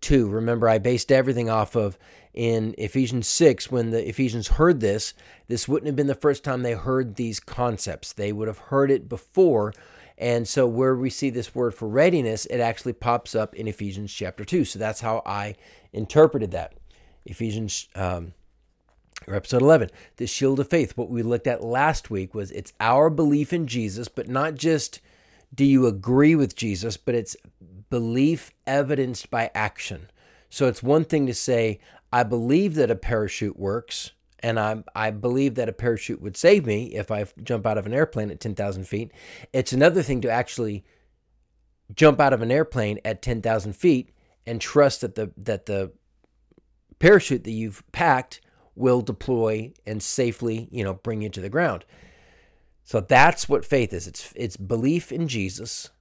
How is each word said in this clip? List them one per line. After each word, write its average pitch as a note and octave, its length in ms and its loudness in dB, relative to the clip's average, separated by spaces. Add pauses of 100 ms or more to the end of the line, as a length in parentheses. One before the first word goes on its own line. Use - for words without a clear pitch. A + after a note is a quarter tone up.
two. B2 280 4
Remember, A2+ 400 0
I A2 100 6
based A#2+ 320 0
everything B2+ 380 2
off A2 280 0
of G#2 220 -2 (360)
in A2+ 420 0
Ephesians A#2+ 520 -2
six, - 420 4
when A#2 200 -2
the A2+ 160 -2
Ephesians A#2 420 -4
heard D#3+ 320 4
this, G#2+ 340 -2 (340)
this A#2 200 -6
wouldn't C#3+ 180 0
have C#3+ 100 -2
been C#3+ 120 2
the C#3 60 0
first C#3+ 300 0
time B2+ 180 -4
they A#2+ 120 -2
heard B2+ 400 -2
these A2+ 260 -6
concepts. A2+ 720 -6
They G#2 200 -4
would G#2+ 160 -4
have G#2 100 -8
heard C#3 320 0
it C3+ 180 2
before. A#2+ 640 2 (460)
And A#2 280 0
so C3 200 2
where B2+ 280 2
we B2+ 160 -2
see C#3 200 -2
this A#2 240 -8
word A#2+ 200 -2
for A2 140 -8
readiness, B2+ 580 2
it B2 120 -4
actually A#2 340 -2
pops A#2+ 420 -2
up G#2+ 200 -2
in A2 140 -8
Ephesians G2+ 440 -8
chapter F#2+ 320 -10
two. E3+ 200 0
So - 140 -10
that's A2 220 -6
how A2+ 240 -4
I G2+ 300 -6 (380)
interpreted A#2 580 4
that. E2+ 240 -8 (500)
Ephesians, A2 720 -6
um, F2+ 400 -6 (960)
or F#2+ 60 -8
episode A#2+ 280 0
eleven, C#3 280 6 (260)
the B2 100 -6
shield C3+ 340 0
of C#3 80 -2
faith. D#3 280 0
What - 120 -4
we A#2 140 -4
looked A#2 240 -2
at B2 180 -4
last C3+ 460 -2
week F#2+ 240 -6
was G2+ 160 -8
it's - 300 -12
our C3 300 4
belief D3 420 0
in E3 160 -2
Jesus, A2+ 400 -6
but - 200 -10
not C#3 280 -2
just D#3 440 -2 (540)
do C3+ 100 2
you C3+ 220 6
agree B2 480 4
with D3 220 0
Jesus, G#2 400 -4
but - 180 -4
it's A2+ 220 -4 (540)
belief B2 600 0 (160)
evidenced C3+ 640 -2
by A#2 240 -2
action. - 560 -6 (400)
So - 160 0
it's A#2+ 160 -2
one D3 220 2
thing D3+ 220 0
to B2 80 -4
say, A2+ 440 0 (340)
"I B2 120 4
believe B2+ 500 0
that C3+ 160 2
a A2+ 60 0
parachute G#2+ 600 -4
works, G2 520 -6 (300)
and A2+ 180 -2
I, A2 240 -2 (120)
I A2 160 -2
believe B2 440 0
that A#2 140 -2
a A2+ 40 -6
parachute A#2 480 -4
would G2+ 160 -12
save F3+ 300 6
me A2 280 -2
if G#2 160 -8
I G#2 140 -4 (180)
jump A2+ 240 -4
out G#2+ 120 0
of G2 80 -6
an G#2+ 80 -6
airplane B2 360 -2
at D2 100 -14
ten G#2+ 140 -6
thousand F#2+ 340 -6
feet." G#2+ 240 -6 (400)
It's C3 200 -2
another D#3+ 300 4
thing C3+ 200 -2
to A#2 80 -2
actually A2+ 540 -4 (1120)
jump D3 260 6
out C3+ 120 6
of A#2 100 0
an A2+ 80 -2
airplane B2 540 0
at G#2+ 180 -6
ten A#2 180 -4
thousand G#2+ 340 -2
feet C#3 360 2 (340)
and A#2 160 -8
trust - 400 2
that A2 140 -8
the, G#2+ 240 -6
that G2 260 -6
the G2 280 -4 (1040)
parachute E3 460 6
that A2+ 80 -8
you've A2 300 -8 (100)
packed C#3 500 0 (340)
will B2+ 240 4
deploy A2+ 720 -2 (140)
and G#2+ 160 -8
safely, A#2 680 -4
you A#2+ 100 -6
know, G2 120 -4
bring G#2+ 280 -8
you G#2+ 60 -6
to G2 120 -12
the F#2+ 80 -8
ground. B2 360 -2 (1000)
So - 180 -2
that's C3 480 6
what B2 160 2
faith B2 300 0
is. F2 120 -6
It's, - 300 -16
it's G#2 200 -8
belief A#2+ 560 -2
in D#3+ 160 -4
Jesus G#2 600 -8 (100)